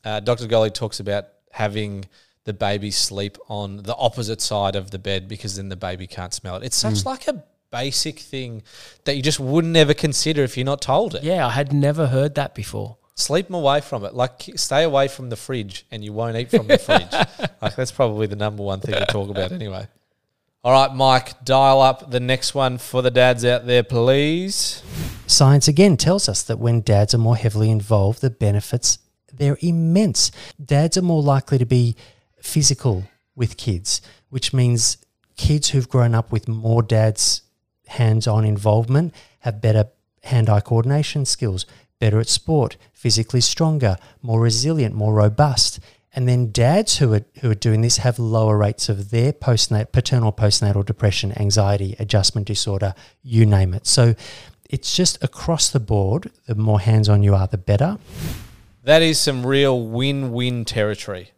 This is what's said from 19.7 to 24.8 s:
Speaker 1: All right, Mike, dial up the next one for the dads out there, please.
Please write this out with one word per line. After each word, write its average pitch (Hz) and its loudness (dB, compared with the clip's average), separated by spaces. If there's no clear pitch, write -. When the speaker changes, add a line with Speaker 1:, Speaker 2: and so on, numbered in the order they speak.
Speaker 1:
All 123 0
right, 135 4
Mike, 131 0
dial 135 4
up 131 2
the 123 -2
next 127 -4
one 127 -2
for 127 -4
the 127 2
dads 123 4
out 123 0
there, 123 4
please. 143 0